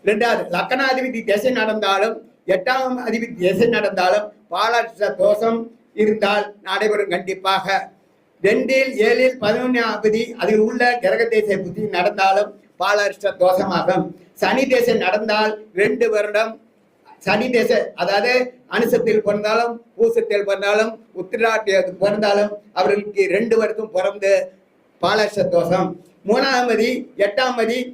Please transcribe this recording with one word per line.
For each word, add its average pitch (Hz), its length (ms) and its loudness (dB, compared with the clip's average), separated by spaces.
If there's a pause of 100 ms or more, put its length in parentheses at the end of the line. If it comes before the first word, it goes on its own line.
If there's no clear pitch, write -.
ரெண்டாவது, 214 400 0 (120)
லக்கணாதிபதி 262 680 -2
திசை 208 280 0
நடந்தாலும் 214 680 0 (300)
எட்டாம் 254 480 0 (120)
அதிபதி 226 340 -6
திசை 196 260 2
நடந்தாலும் 208 580 0 (240)
பாலகிருஷ்ண 220 640 -2
தோஷம் 208 440 2 (340)
இருந்தால் 208 520 0 (160)
நடைபெறும் 202 520 -2
கண்டிப்பாக. 190 520 -2 (800)
ரெண்டில், 240 480 2 (160)
ஏழில், 254 360 4
பதினொன்னாம் 233 500 0
அதிபதி 220 300 0 (180)
அதில் 214 260 4
உள்ள 247 140 -2 (220)
கிரக 208 180 2 (120)
திசை 202 240 2
புத்தி 185 260 -8 (140)
நடந்தாலும் 202 520 2 (280)
பாலகிருஷ்ண 202 520 0 (140)
தோஷமாகும். 185 600 2 (360)
சனி 226 300 2
திசை 233 240 2 (100)
நடந்தால் 214 460 0 (300)
ரெண்டு 240 280 2
வருடம் 208 420 0 (680)
சனி 214 300 0
திசை, 226 300 2 (160)
அதாவது 202 360 0 (380)
அனுசத்தில் 220 560 0
பிறந்தாலும், 214 480 0 (220)
பூசத்தில் 214 520 0
பிறந்தாலும், 208 440 0 (300)
உத்திராட்டியத்தில் 202 840 0
பிறந்தாலும் 208 480 2 (220)
அவர்களுக்கு 202 500 0 (120)
ரெண்டு 226 260 2
வருஷம் 214 340 -4
பிறந்து 196 360 0 (680)
பாலகிருஷ்ண 202 420 0 (120)
தோஷம். 170 320 2 (380)
மூணாம் 247 480 2
அதி, 220 160 2 (280)
எட்டாம் 247 460 0
அதி 233 160 -2 (140)